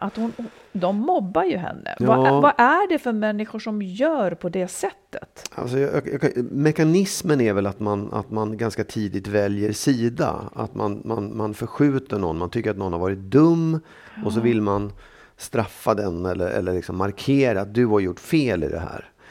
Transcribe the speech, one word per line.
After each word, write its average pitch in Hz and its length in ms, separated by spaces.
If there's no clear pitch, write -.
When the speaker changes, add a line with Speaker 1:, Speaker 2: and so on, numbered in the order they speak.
Speaker 1:
att 202 160
hon, 226 160
de 190 260
mobbar 277 460
ju 311 140
henne. - 420
Speaker 2:
Ja. 120 80
Speaker 1:
Vad, 131 340
vad 285 160
är 330 320
det 311 100
för 240 120
människor 214 480
som 214 220
gör 208 500
på 175 180
det 180 180
sättet? - 880
Speaker 2:
Alltså, 123 240
jag, 143 280
jag, 139 160
jag, 123 280
mekanismen 156 880
är 107 120
väl 98 140
att 95 120
man, 104 340
att 110 180
man 110 260
ganska 113 260
tidigt 101 440
väljer 101 460
sida. 120 680
Att 113 200
man, 104 300
man, 110 320
man 107 160
förskjuter 131 680
någon. 80 180
Man 87 120
tycker 110 220
att 95 60
någon 95 160
har 85 60
varit 95 200
dum 160 600
och 107 80
så - 60
Speaker 1:
Ja. 110 40
Speaker 2:
vill 117 180
man 101 320
straffa - 560
den 92 320
eller, 90 220
eller 92 260
liksom 90 240
markera 107 640
att 101 120
du 123 120
har 107 140
gjort 90 200
fel 117 440
i 73 40
det 80 120
här. - 300